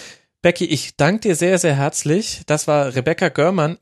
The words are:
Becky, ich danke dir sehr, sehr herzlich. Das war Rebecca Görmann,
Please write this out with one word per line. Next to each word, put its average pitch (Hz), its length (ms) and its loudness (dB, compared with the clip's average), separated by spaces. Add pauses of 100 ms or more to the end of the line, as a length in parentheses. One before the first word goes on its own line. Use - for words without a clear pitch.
(420)
Becky, 175 240 2
ich - 320 -4
danke 175 220 2
dir 196 160 0
sehr, 175 240 2
sehr 160 160 2
herzlich. 151 720 -2
Das 151 200 -2
war 143 280 0
Rebecca 156 340 0
Görmann, 165 520 0